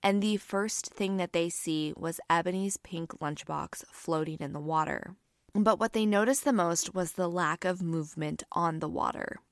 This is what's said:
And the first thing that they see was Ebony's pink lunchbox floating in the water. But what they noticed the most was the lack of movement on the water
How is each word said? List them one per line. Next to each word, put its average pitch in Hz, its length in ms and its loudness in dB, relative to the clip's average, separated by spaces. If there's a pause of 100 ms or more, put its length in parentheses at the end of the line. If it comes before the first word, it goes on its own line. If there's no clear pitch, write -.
And 202 180 4
the 208 160 2
first - 560 -4
thing 196 240 0
that 175 160 -2
they 170 160 2
see 156 480 -2
was 165 220 -6 (100)
Ebony's 180 480 2
pink - 420 -8
lunchbox 151 680 -6
floating 156 520 -4
in 139 140 -8
the 147 60 -6
water. 156 560 -2 (400)
But 208 240 6
what 226 140 2
they 220 120 4
noticed 214 380 4
the 277 100 4
most 170 400 2
was 180 200 -2
the 180 160 0
lack 170 360 0
of 185 160 0
movement 160 720 -2
on 165 280 0
the 156 100 -2
water - 500 -2 (120)